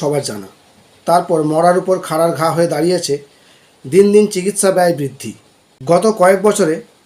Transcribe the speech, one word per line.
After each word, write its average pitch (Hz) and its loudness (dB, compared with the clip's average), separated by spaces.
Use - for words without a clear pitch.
সবার 147 -2
জানা, 101 -12
তারপর 175 0
মরার 165 2
উপর 185 -2
খাড়ার 165 -2
ঘা 160 0
হয়ে 160 0
দাঁড়িয়েছে 165 -2
দিন 170 4
দিন 208 6
চিকিৎসা 196 -2
ব্যয় 180 2
বৃদ্ধি। 135 -8
গত 170 0
কয়েক 185 4
বছরে 202 2